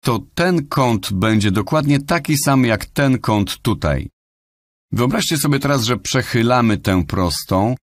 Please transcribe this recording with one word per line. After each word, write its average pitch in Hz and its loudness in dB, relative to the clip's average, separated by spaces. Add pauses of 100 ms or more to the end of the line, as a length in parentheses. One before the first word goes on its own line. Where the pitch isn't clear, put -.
to 117 -2 (160)
ten 170 0
kąt 120 0
będzie 104 2
dokładnie 143 0
taki 151 -2
sam 135 2
jak 113 0
ten 135 0
kąt 104 -2
tutaj. 73 -2 (840)
Wyobraźcie 160 0
sobie 139 0
teraz, 139 0
że 120 0
przechylamy 120 0
tę 92 0
prostą. 95 -2 (160)